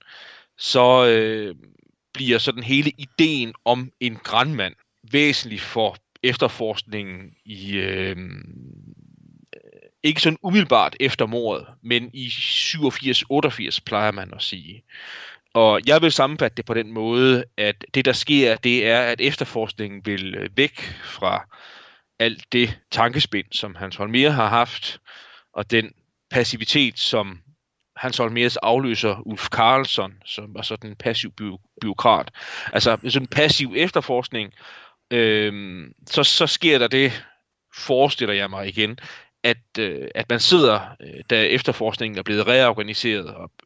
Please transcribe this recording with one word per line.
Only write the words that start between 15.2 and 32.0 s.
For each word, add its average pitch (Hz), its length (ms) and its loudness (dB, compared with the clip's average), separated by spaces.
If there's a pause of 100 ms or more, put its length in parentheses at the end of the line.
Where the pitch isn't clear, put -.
Og 107 320 6
jeg 147 160 6
vil 160 100 4
sammenfatte 139 460 0
det 117 80 -8
på 120 80 -4
den 113 180 -4
måde, 120 520 2 (140)
at 104 360 -2
det, 131 120 2
der 131 80 4
sker, 135 420 4
det 120 320 0
er, 117 140 4
at 120 200 -2
efterforskningen 110 840 -4
vil, 95 300 -6
øh, 95 220 -8
væk 143 220 2 (240)
fra - 440 -4 (720)
alt 113 320 -2
det 123 280 0 (120)
tankespind, 117 600 0
som 101 240 -8
Hans 95 240 -10
Holmér 120 300 2
har 127 200 2
haft, - 500 -2 (540)
og 104 180 -6
den 110 220 0 (380)
passivitet, 123 680 0
som 98 400 -4 (580)
Hans 127 220 -4
Holmérs 120 420 0
afløser, 113 680 0
Ulf 107 220 -8
Karlsson, 117 640 2 (120)
som 104 280 -14
var 110 80 -12
sådan 107 280 -8
en 104 60 -14
passiv 113 360 -4
by-, 104 200 -10 (300)
byråkrat. 104 500 2 (420)